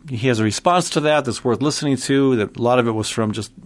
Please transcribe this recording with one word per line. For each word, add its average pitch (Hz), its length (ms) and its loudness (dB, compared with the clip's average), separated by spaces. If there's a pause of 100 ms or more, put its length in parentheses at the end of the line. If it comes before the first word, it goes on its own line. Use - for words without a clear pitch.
He 123 200 -4
has 110 100 2
a 110 60 2
response 175 460 0
to 151 100 0
that 151 240 2
that's 113 180 -6
worth 117 180 0
listening 143 360 0
to. 135 400 2
That 101 200 -4
a - 40 -8
lot 123 180 4
of 117 80 2
it 113 40 0
was 107 180 -4
from 110 240 -2
just 107 200 -8 (120)